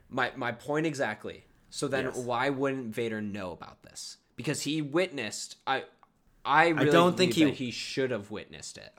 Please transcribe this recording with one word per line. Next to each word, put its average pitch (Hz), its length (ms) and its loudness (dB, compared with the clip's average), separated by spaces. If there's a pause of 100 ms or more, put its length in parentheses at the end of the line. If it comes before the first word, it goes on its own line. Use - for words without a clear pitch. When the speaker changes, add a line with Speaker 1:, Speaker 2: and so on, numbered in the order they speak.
Speaker 1:
My, 123 280 0
my 120 160 -4
point 147 340 -2
exactly. 117 580 -4 (260)
So - 160 -4
then 131 200 -2
Speaker 2:
Yes. - 100 -6
Speaker 1:
why 123 320 0
wouldn't 135 460 -2
Vader 113 260 -2
know 98 320 -6
about - 300 -16
this? - 340 -16 (200)
Because 135 260 -4
he 156 180 -2
witnessed, 143 760 -2 (100)
I, - 180 0 (600)
I 151 220 6
Speaker 2:
I - 20 6
Speaker 1:
really 147 240 4
Speaker 2:
don't 175 240 8
think 180 180 4
Speaker 1:
believe 156 140 6
Speaker 2:
he - 40 0
Speaker 1:
that - 40 -8
he 123 160 -6
should - 380 -2
have 104 200 -4
witnessed 80 480 -12
it. - 200 -18